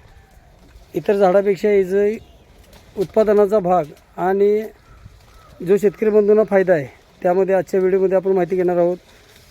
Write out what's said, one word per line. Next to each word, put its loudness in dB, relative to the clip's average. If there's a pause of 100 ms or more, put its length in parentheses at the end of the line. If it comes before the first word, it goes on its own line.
(920)
इतर -2
झाडापेक्षा 0
याचा 0 (920)
उत्पादनाचा 0
भाग 0 (340)
आणि 0 (1000)
जो 0
शेतकरी -2
बंधूंना 2
फायदा 0
आहे, -2 (360)
त्यामध्ये 0
आजच्या -2
व्हिडिओमध्ये 0
आपण -2
माहिती -2
घेणार -2
आहोत. 0 (540)